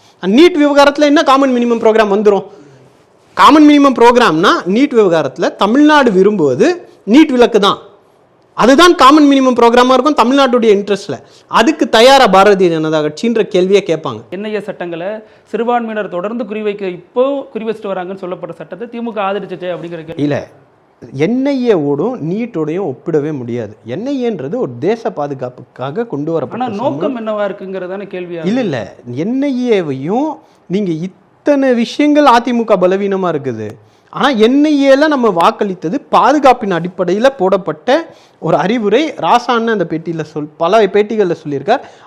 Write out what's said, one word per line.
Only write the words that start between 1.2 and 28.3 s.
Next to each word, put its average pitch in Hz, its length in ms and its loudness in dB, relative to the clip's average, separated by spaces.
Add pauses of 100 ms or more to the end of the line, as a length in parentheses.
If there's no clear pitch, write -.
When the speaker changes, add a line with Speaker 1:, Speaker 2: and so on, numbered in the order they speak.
Speaker 1:
காமன் 269 260 2
மினிமம் 240 300 0
ப்ரோக்ராம் 214 300 2
வந்துரும்? 202 300 2 (960)
காமன் 294 280 8
மினிமம் 277 300 4
ப்ரோக்ராம்னா 233 540 4 (220)
நீட் 269 240 0
விவகாரத்துல 165 500 0 (140)
தமிழ்நாடு 277 560 4
விரும்புவது 185 500 2 (460)
நீட் 302 220 6
விலக்கு 226 300 4
தான், 185 140 0 (760)
அதுதான் 277 460 4
காமன் 294 300 6
மினிமம் 262 280 2
ப்ரோக்ராமா 247 360 4
இருக்கும் 269 260 2
தமிழ்நாட்டுடைய 247 560 2
இன்ட்ரெஸ்ட்ல. 196 400 -6 (420)
அதுக்கு 294 260 0 (120)
தயாரா 254 300 6 (100)
பாரதிய 190 380 4
ஜனதா 156 320 -2
கட்சின்ற 220 460 -2
கேள்வியை 190 360 2
கேட்பாங்க. 139 320 -6 (160)
Speaker 2:
என் 214 120 -10
ஐ 214 40 -6
ஏ 202 160 -8
சட்டங்களை 175 420 -10 (400)
சிறுபான்மையினர் 220 640 -4
தொடர்ந்து 220 340 -6
குறிவைக்க, 208 320 -6 (180)
இப்போ 247 240 -4 (280)
குறி 220 160 -10
வச்சுட்டு 208 260 -8
வராங்கன்னு 185 320 -10
சொல்லப்பட்ட 175 360 -12
சட்டத்தை 185 300 -14
திமுக 226 360 -6
ஆதரிச்சுச்சே 180 480 -8
அப்படிங்கிற 165 320 -12
கேள்வி. 143 180 -8
Speaker 1:
இல்ல, 139 120 -2 (840)
என் 254 260 -2
ஐ 277 40 -2 (140)
ஏ 214 60 2 (140)
ஓடும் 156 240 -2 (180)
நீட்டோடையும் 185 600 -6
ஒப்பிடவே 151 480 -4
முடியாது. 117 340 -8 (200)
என் 180 180 -8
ஐ - 20 -6 (140)
ஏன்றது 180 280 -6 (100)
ஒரு 139 80 -8 (120)
தேச 233 320 -4
பாதுகாப்புக்காக 135 960 -10
கொண்டு 147 200 -6
வரப்பட்ட 226 320 -6
Speaker 2:
ஆனா 220 180 -8
நோக்கம் 285 320 -4
Speaker 1:
சமூகம். - 60 -10
Speaker 2:
என்னவா 214 280 -6
இருக்குங்கிறதான 190 640 -10
கேள்வியா 175 380 -10